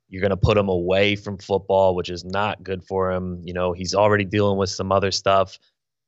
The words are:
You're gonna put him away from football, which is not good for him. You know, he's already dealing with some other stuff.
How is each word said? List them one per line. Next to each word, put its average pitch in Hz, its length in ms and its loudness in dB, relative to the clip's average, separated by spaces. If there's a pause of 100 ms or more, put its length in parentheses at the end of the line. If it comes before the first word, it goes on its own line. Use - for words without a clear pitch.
You're 92 140 -12
gonna 98 140 0
put 104 220 2
him 98 100 2
away 95 480 2
from 101 220 -8
football, 95 580 2
which 87 140 -6
is 87 140 -10
not 98 380 -4
good 95 220 -8
for 95 260 -2
him. 92 320 -6
You 87 120 -10
know, 90 180 -2
he's 90 220 -6
already 104 300 4
dealing 101 320 0
with 98 140 0
some 95 220 -4
other 98 180 2
stuff. 95 480 0 (500)